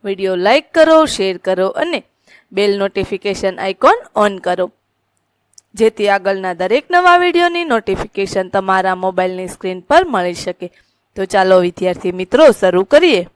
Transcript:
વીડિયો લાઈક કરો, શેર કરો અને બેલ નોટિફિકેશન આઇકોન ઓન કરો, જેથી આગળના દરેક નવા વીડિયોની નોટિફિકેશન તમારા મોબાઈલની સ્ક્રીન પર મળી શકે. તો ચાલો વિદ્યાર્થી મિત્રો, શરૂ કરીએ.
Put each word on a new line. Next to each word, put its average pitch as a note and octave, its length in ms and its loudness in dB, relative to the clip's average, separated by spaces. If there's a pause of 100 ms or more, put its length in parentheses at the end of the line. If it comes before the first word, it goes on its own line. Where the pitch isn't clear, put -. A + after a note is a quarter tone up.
વીડિયો F#3+ 320 -4
લાઈક A3 380 0
કરો, D#4+ 300 6
શેર F#3+ 340 -4
કરો F#3 300 -2
અને D#4 340 -6 (500)
બેલ G3+ 260 -2
નોટિફિકેશન G3 800 -4
આઇકોન B3+ 380 2 (180)
ઓન G#3 220 0
કરો, F3+ 320 -4 (1040)
જેથી G#3+ 340 0
આગળના F#3+ 460 -2
દરેક F#3+ 360 -2
નવા F4+ 260 4
વીડિયોની F4 480 0
નોટિફિકેશન G3 840 -4
તમારા F#3+ 460 0
મોબાઈલની F#3 540 -4
સ્ક્રીન F#3 320 -10
પર D#4+ 240 2
મળી F3+ 300 -4
શકે. F3 380 -12 (440)
તો F#3+ 80 -6
ચાલો F#3 360 4
વિદ્યાર્થી F3+ 520 -4
મિત્રો, A#3 380 4
શરૂ F#3 340 0
કરીએ. C#4 520 2